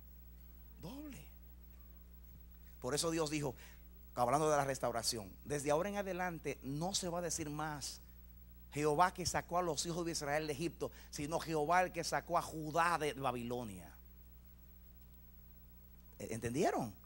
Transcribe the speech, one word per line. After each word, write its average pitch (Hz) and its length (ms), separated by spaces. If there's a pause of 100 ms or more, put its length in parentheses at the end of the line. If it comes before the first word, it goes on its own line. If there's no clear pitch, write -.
(800)
Doble. 233 460 (1500)
Por 127 140
eso 165 160
Dios 165 180
dijo, 143 260 (600)
hablando 131 340
de 151 80
la 143 80
restauración: 117 680 (140)
"Desde 143 280
ahora 175 180
en 202 60
adelante 180 680
no 147 320
se 185 140
va 170 100
a 180 40
decir 160 280
más, 151 500 (720)
"Jehová 151 420
que 175 140
sacó 175 320
a 180 40
los 156 220
hijos 170 220
de 165 60
Israel 151 340
de 151 60
Egipto", 147 400 (180)
sino 151 300
Jehová 160 420
el 180 80
que 165 140
sacó 160 340
a 156 40
Judá 160 560
de 143 160
Babilonia". 120 760 (2250)
¿Entendieron? 120 720 (120)